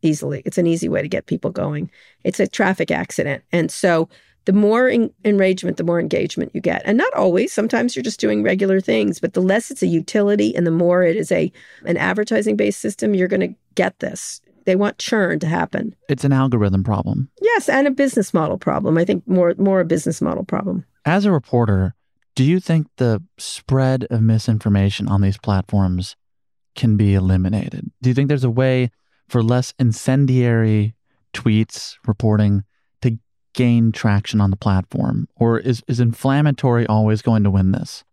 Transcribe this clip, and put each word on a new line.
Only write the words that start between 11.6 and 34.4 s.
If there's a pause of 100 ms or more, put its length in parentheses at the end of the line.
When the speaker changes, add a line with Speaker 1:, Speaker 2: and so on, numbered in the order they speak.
Speaker 1:
an
advertising-based
system,
you're
gonna (200)
get
this. (240)
They
want
churn
to
happen. (140)
Speaker 2:
It's
an
algorithm
problem. (120)
Speaker 1:
Yes,
and
a
business
model
problem.
I
think
more,
more
a
business
model
problem. (200)
Speaker 2:
As
a
reporter, (420)
do
you
think (100)
the (140)
spread
of
misinformation
on
these
platforms (600)
can
be
eliminated? (100)
Do
you
think
there's
a
way (380)
for
less
incendiary (380)
tweets, (100)
reporting (380)
to (360)
gain
traction